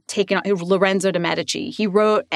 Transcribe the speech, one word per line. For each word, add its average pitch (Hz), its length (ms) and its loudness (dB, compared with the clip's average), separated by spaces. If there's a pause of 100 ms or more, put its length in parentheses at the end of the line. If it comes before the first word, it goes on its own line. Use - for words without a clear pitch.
taken, 196 400 -2
Lorenzo 190 640 2
de' 175 80 -2
Medici. 165 500 -2
He - 180 -2
wrote, 214 380 2 (120)